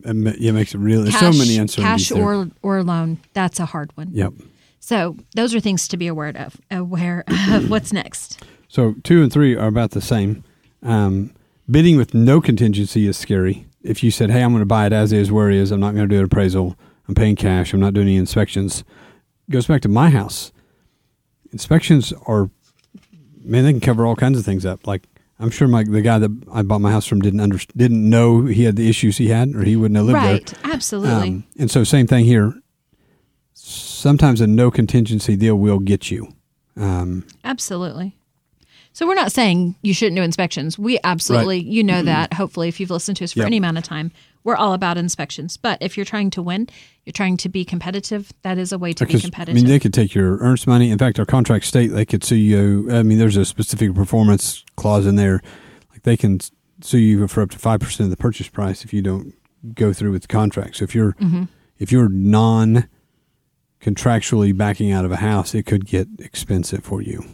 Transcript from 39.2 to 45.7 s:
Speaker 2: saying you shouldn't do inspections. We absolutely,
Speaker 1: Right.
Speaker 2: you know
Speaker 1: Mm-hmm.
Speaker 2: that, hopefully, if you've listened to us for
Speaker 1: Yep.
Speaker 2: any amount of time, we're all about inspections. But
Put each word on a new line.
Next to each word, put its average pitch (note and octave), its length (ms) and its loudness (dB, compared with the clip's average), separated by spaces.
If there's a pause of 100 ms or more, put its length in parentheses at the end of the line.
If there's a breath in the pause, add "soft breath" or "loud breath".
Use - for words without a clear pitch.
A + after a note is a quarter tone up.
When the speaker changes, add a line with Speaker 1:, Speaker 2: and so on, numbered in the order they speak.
Speaker 2:
saying F3+ 500 0
you G3+ 120 0
shouldn't F#3 220 -2
do F#3 60 0
inspections. E3 560 -4
We A3+ 260 -2
absolutely, F3 540 0
Speaker 1:
Right. E3+ 80 -8
Speaker 2:
you G#3+ 180 0
know F#3+ 120 2
Speaker 1:
Mm-hmm. F3 100 -2
Speaker 2:
that, D#3 280 0
hopefully, E3+ 340 -6
if E3+ 120 -8
you've F#3 100 -6
listened F3+ 280 -6
to F#3+ 60 -8
us E3 80 -10
for - 80 -6
Speaker 1:
Yep. A3 60 0
Speaker 2:
any A3+ 120 0
amount E3+ 200 -2
of E3+ 60 -8
time, D#3 260 -10 (320 soft breath)
we're A#3+ 140 -2
all G#3 160 0
about F#3 260 -2
inspections. E3+ 600 -8
But A3+ 220 -6